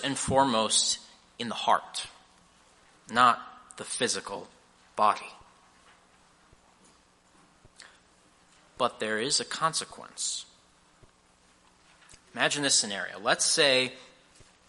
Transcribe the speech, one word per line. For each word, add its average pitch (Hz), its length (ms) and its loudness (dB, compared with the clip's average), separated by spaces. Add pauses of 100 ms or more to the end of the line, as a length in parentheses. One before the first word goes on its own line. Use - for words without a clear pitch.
and 135 120 -2
foremost 123 840 2 (380)
in 120 120 -8
the 104 60 -6
heart, - 520 0 (1040)
not 120 300 6 (360)
the - 60 -12
physical 98 640 -4 (480)
body. 107 380 2 (3500)
But 120 220 -2
there 107 180 -2
is 135 220 0
a 120 40 -6
consequence. - 1000 -6 (1900)
Imagine 143 280 0
this - 160 2
scenario. 95 400 -4
Let's 120 280 0
say 131 480 4 (760)